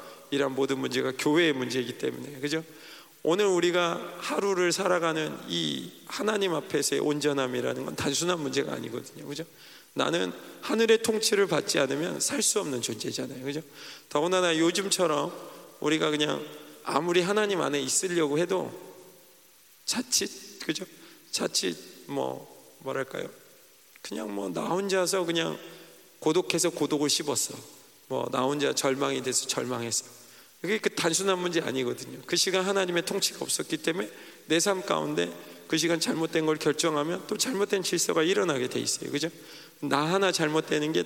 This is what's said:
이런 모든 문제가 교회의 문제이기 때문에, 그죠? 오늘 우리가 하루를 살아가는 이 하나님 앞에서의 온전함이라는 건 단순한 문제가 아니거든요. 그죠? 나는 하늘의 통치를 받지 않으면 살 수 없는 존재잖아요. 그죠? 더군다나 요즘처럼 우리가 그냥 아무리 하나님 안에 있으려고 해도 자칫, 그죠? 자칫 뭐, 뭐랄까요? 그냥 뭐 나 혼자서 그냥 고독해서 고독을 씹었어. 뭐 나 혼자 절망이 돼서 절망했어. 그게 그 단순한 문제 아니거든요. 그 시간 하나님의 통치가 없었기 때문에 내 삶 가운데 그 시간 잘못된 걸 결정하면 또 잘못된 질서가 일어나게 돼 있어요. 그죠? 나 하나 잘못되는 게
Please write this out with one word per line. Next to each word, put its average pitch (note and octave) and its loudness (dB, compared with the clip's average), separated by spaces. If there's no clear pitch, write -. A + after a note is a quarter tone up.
이런 C#3 2
모든 C3+ 0
문제가 B2+ 0
교회의 D3+ 4
문제이기 B2 -2
때문에, C3 -6
그죠? D3 -2
오늘 G3 4
우리가 E3+ 2
하루를 F#3+ 2
살아가는 E3 2
이 D#3 -4
하나님 G3+ 0
앞에서의 C#3 0
온전함이라는 C3+ 0
건 - -6
단순한 E3 0
문제가 C#3 0
아니거든요. A#2+ -8
그죠? C#3+ -8
나는 E3 0
하늘의 A3 4
통치를 G#3+ 2
받지 D#3 2
않으면 D3 0
살 C#4 0
수 - 2
없는 C3+ -2
존재잖아요. B2+ -6
그죠? C#3+ -4
더군다나 F3 4
요즘처럼 E3+ 2
우리가 D#3 2
그냥 D3 0
아무리 F3 2
하나님 G3+ 2
안에 C#3+ 2
있으려고 D3+ 0
해도 F3 0
자칫, - -4
그죠? D#3 -4
자칫 - -2
뭐, C3+ -6
뭐랄까요? C3+ -6
그냥 G3+ -8
뭐 G3 -4
나 - -4
혼자서 F#3 2
그냥 E3 0
고독해서 E3 2
고독을 D3 2
씹었어. C#3 0
뭐 B2+ -2
나 C3 0
혼자 C#3 2
절망이 C3+ 0
돼서 B2 0
절망했어. A#2 -2
그게 G#3 0
그 - 0
단순한 F3+ 2
문제 F3 0
아니거든요. B2+ -4
그 F3 -2
시간 F#3 2
하나님의 F#3 2
통치가 - -2
없었기 - -4
때문에 E3+ -2
내 D#3+ 4
삶 F#3 2
가운데 D#3+ 0
그 - 2
시간 E3 2
잘못된 D#3+ 0
걸 D#3 4
결정하면 D#3 0
또 G#3+ -2
잘못된 G3+ 0
질서가 E3+ 2
일어나게 E3 2
돼 B2 -2
있어요. - -4
그죠? D3 -2
나 C#3+ 2
하나 F#3 4
잘못되는 D#3 2
게 F3 2